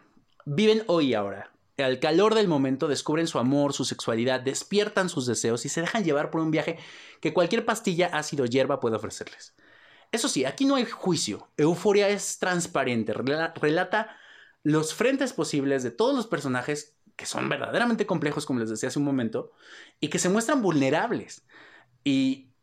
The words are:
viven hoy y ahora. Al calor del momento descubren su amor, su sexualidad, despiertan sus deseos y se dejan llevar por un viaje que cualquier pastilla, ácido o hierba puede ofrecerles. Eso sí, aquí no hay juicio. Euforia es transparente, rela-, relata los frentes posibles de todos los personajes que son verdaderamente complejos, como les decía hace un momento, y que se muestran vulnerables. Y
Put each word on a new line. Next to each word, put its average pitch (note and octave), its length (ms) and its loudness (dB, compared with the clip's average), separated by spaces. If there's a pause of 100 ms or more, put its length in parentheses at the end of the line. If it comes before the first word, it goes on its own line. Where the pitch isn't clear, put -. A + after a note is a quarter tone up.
(460)
viven G#3+ 420 4
hoy D#3+ 220 4
y A#2+ 40 2
ahora. G2+ 380 -4 (260)
Al C3 220 0
calor E3+ 340 4
del G#3+ 140 4
momento C3+ 400 2
descubren D3+ 400 0
su D#3+ 100 -4
amor, C#3 360 2
su C3+ 120 -4
sexualidad, B2 540 0
despiertan F#3+ 680 0
sus C3 180 -4
deseos A#2 380 0
y C#3+ 40 -6
se E3+ 120 -4
dejan G3 220 -2
llevar D3+ 280 0
por D#3+ 100 -2
un D#3+ 80 0
viaje D#3+ 300 -2 (420)
que D#3+ 120 -2
cualquier F#3 320 2
pastilla, G3 420 0
ácido D3+ 380 -2
o - 20 2
hierba C3 320 2
puede A2+ 160 0
ofrecerles. - 580 -10 (580)
Eso A#3 160 0
sí, C3+ 180 0
aquí - 200 0
no C#4 100 4
hay C4 100 2
juicio. - 720 -2
Euforia G3 520 4
es G3 300 -4
transparente, C3+ 720 0
rela-, D3+ 480 -2
relata F3+ 540 0 (480)
los D3+ 320 2
frentes C4 380 0
posibles C#3 500 0
de A#2 80 -4
todos B3+ 240 2
los A#3+ 100 0
personajes C#3 720 -4 (200)
que - 120 -14
son C3 220 -4
verdaderamente C#3+ 580 0
complejos, D3 400 -2
como C3 120 -2
les A2+ 100 -2
decía A2+ 200 -4
hace C3+ 100 -4
un C#3+ 60 2
momento, B2+ 460 -2 (480)
y D3+ 80 -2
que E3 100 -4
se F3+ 120 0
muestran A3+ 340 2
vulnerables. D#3 840 0 (580)
Y C3+ 440 2 (160)